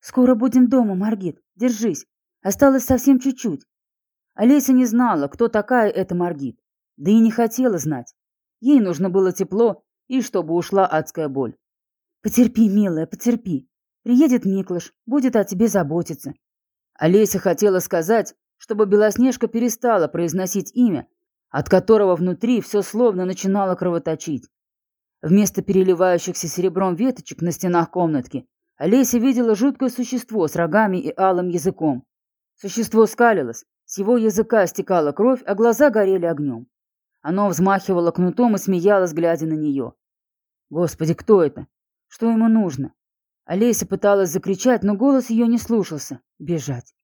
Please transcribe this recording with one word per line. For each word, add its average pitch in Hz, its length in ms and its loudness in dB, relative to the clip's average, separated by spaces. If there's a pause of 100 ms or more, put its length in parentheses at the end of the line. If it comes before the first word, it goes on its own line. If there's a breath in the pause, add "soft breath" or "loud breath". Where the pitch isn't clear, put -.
"Скоро 254 280 2
будем 247 340 2
дома, 226 240 2
Маргит. 190 480 -4 (140)
Держись. 214 500 -2 (380)
Осталось 269 420 2
совсем 262 340 2
чуть-чуть". 240 460 -6 (720)
Олеся 269 360 4
не 254 140 6
знала, 214 420 2
кто 233 200 -2
такая 220 420 2
эта 185 240 -4
Маргит, 156 460 -6 (360)
да 151 140 -4
и 220 100 6
не 226 120 4
хотела 226 480 0
знать. 139 340 -6 (460)
Ей 269 220 4
нужно 180 280 -2
было 185 220 2
тепло 196 520 -2 (220)
и 254 160 -2
чтобы 165 320 -4
ушла 190 320 0
адская 156 420 -4
боль. 131 280 -4 (680)
"Потерпи, 220 480 2
милая, 180 380 0
потерпи. 202 600 -4 (360)
Приедет 247 420 2
Миклаш, 185 480 -4 (140)
будет 247 280 -2
о 208 80 2
тебе 208 240 -2
заботиться". 165 680 -4 (580)
Олеся 190 460 2
хотела 185 400 0
сказать, 185 560 -2 (220)
чтобы 214 280 -2
Белоснежка 214 640 2
перестала 226 600 -2
произносить 170 680 -4
имя, 220 320 0 (420)
от - 180 -4
которого 190 480 4
внутри 180 460 -2
все 202 220 -4
словно 208 420 -2
начинало 190 480 -2
кровоточить. 165 720 -6 (760)
Вместо 190 400 0
переливающихся 180 840 0
серебром 180 460 -2
веточек 247 480 -6
на 170 100 -2
стенах 175 380 -2
комнатки 147 580 -4 (300)
Олеся 233 420 2
видела 233 360 0
жуткое 262 340 -2
существо 233 580 -4
с - 80 -8
рогами 180 420 0
и - 200 -6
алым 180 300 0
языком. 156 580 -4 (500)
Существо 220 500 0
скалилось, 208 580 0 (220)
с - 120 -14
его 214 200 2
языка 214 500 0
стекала 170 460 -2
кровь, 247 320 0
а 202 100 -4
глаза 233 340 2
горели 190 360 0
огнем. 139 420 -6 (540)
Оно 196 260 -2
взмахивало 185 640 0
кнутом 196 440 0
и 185 40 -4
смеялось, 185 540 2
глядя 165 320 0
на 160 80 -4
нее. 139 400 -4 (760)
Господи, 165 440 -4
кто 202 280 2
это? 139 260 -2 (400)
Что 226 220 -4
ему 226 180 2
нужно. 185 460 0 (520)
Олеся 214 400 0
пыталась 196 440 2
закричать, 190 540 0
но 208 120 0
голос 254 340 0
ее 233 160 2
не 233 120 2
слушался. 170 640 -6 (180)
Бежать. 143 640 -8